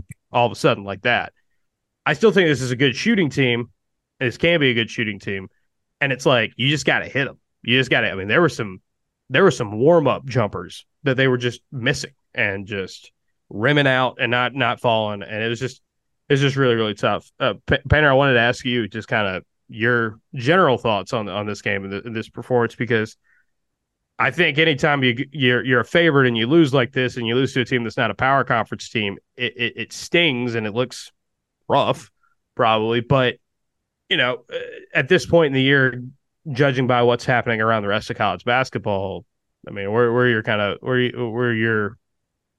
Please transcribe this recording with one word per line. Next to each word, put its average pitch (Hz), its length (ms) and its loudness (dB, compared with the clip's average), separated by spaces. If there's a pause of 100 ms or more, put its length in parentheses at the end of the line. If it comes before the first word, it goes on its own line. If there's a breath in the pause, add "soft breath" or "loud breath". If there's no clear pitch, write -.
(320)
all 120 140 2
of 110 60 -2
a - 40 -10
sudden 117 280 0
like 98 180 -8
that. 104 320 0 (720)
I 147 80 0
still 214 180 4
think 175 160 4
this 135 140 2
is 127 80 -4
a 123 60 -2
good 127 200 2
shooting 196 360 0
team. 120 400 0 (480)
This 123 180 -2
can 170 220 2
be 135 100 4
a 120 60 2
good 113 160 -2
shooting 107 260 -6
team. 98 320 -10 (500)
And 139 120 0
it's 131 160 -2
like, 120 300 2
you 131 120 0
just 147 160 -2
gotta 120 200 0
hit 135 220 -4
'em. - 120 -14 (240)
You 123 160 2
just 127 100 0
gotta, 117 220 0
I 92 40 -6
mean, 95 120 -8
there 127 140 2
were 160 80 4
some, 95 320 -10 (480)
there 139 140 2
were 190 60 6
some 107 300 -4
warm-up 135 460 2
jumpers 104 600 -4 (160)
that 135 160 0
they 135 100 2
were 127 100 2
just 120 240 -4 (100)
missing 135 400 -4 (240)
and 101 320 -4
just 95 440 -10 (380)
rimming 139 380 0
out 127 320 0
and 123 100 -2
not, 123 240 0
not 120 280 -2
falling. 107 420 0
And 107 180 -8
it 113 60 -4
was 117 120 -4
just, 123 220 -10 (480)
it's 139 120 2
just 135 160 0
really, 127 180 2
really 110 180 -2
tough. 104 460 -4
Uh, 113 160 -2 (100)
P-, 139 120 0 (120)
Painter, 147 200 4
I 135 40 6
wanted 135 200 4
to 120 60 6
ask 120 260 0
you 120 220 0
just 107 200 -10
kinda 98 360 -2 (260)
your 113 500 -2 (160)
general 143 420 2
thoughts 101 360 -2
on, 110 140 -4
on 104 200 -6
this 101 160 -10
game 101 220 -4
and, 98 60 -10
th-, 98 140 -8
and 117 100 -10
this 110 140 -8
performance, 120 460 -2
because 110 420 -2 (1000)
I 135 100 2
think 156 280 0
anytime 151 460 2
you, 127 280 0
you're, 123 320 0
you're 127 160 2
a 113 60 -2
favorite 151 420 4
and 117 100 0
you 113 100 0
lose 151 260 4
like 127 180 2
this 127 260 -2
and 117 80 -6
you 113 80 -2
lose 135 200 0
to 135 80 0
a 113 40 0
team 120 180 -2
that's 110 140 -8
not 113 140 0
a - 40 -6
power 135 280 2
conference 113 460 -4
team, 101 280 -4 (180)
it, 123 220 -6
it, 117 180 -4
it 113 180 -10
stings 127 600 -2
and 110 140 -4
it 101 60 -8
looks 123 380 -8 (560)
rough, 131 440 -2 (440)
probably. 113 440 2
But, 123 380 0 (720)
you 190 80 -2
know, 123 260 -2 (100)
uh, 170 40 -6 (360)
at 143 140 -2
this 180 180 2
point 165 220 4
in 135 60 -2
the 135 100 2
year, 131 400 2 (480)
judging 131 340 2
by 120 160 2
what's 120 240 2
happening 117 340 0
around 113 220 2
the 101 60 -6
rest 107 240 -2
of - 60 -8
college 95 280 -2
basketball, 101 800 -2 (420)
I - 40 -14
mean, 101 200 -8
where, 117 220 2
where 123 120 4
are 123 40 4
your 110 140 0
kinda, 104 380 0
where, 123 280 0
where 120 400 -4
are 117 40 0
your 110 440 -2 (600)